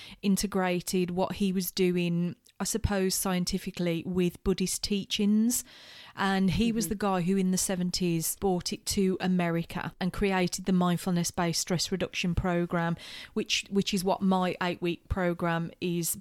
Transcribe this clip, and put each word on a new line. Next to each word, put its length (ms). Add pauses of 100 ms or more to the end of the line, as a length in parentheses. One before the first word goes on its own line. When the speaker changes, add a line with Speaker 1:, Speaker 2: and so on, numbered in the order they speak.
(220)
Speaker 1:
integrated 880
what 240
he 160
was 180
doing, 640 (240)
I 60
suppose, 500
scientifically 920
with 360
Buddhist 400
teachings. 800 (540)
And 340
he 220
was 140
Speaker 2:
Mm-hmm. 20
Speaker 1:
the 80
guy 240
who 160
in 160
the 60
seventies 840
brought 320
it 140
to 340
America 800
and 120
created 520
the 80
mindfulness-based 880
stress 320
reduction 420
program, 640 (380)
which, 360
which 240
is 80
what 200
my 400
eight-week 460
program 640 (100)
is 400